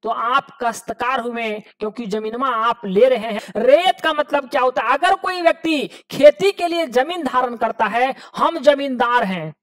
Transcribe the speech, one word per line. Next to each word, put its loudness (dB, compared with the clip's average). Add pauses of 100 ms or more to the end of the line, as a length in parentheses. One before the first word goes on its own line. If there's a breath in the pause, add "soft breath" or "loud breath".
तो -6
आप -2
काश्तकार -4
हुए -6 (280 soft breath)
क्योंकि -8
जमीनमा -4 (100)
आप -2
ले 4
रहे 2 (100)
हैं। -6 (180)
रेत 4
का 0
मतलब -2
क्या 0
होता 0
है? 0
अगर 2
कोई -6
व्यक्ति 0 (220 loud breath)
खेती 6
के -4
लिए -2
जमीन -2
धारण 0
करता -2
है, 0 (220 loud breath)
हम 0
जमींदार 2
हैं -6